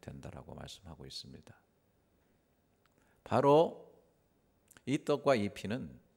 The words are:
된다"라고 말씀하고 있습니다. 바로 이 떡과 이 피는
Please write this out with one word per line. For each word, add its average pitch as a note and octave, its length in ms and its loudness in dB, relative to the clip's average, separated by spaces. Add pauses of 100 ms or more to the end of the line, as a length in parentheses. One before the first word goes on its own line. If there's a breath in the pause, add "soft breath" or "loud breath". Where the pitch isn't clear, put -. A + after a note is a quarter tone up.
된다"라고 - 520 -16
말씀하고 C#2+ 520 -16
있습니다. - 560 -18 (1600 soft breath)
바로 C#3+ 640 4 (960)
이 C3+ 200 -2
떡과 C#3+ 300 2
이 G2+ 180 0
피는 G2 480 -8 (160)